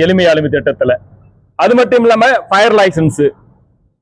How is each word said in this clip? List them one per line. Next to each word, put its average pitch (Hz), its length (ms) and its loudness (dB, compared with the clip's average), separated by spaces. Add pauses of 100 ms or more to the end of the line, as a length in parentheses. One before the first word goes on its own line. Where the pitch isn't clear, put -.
எளிமை 180 280 0
ஆளுமை 151 200 -2
திட்டத்துல. - 440 -2 (640)
அது 208 200 2
மட்டும் 247 260 0
இல்லாம 226 220 2 (220)
ஃபயர் 214 300 2
லைசன்ஸ், 160 440 -2 (800)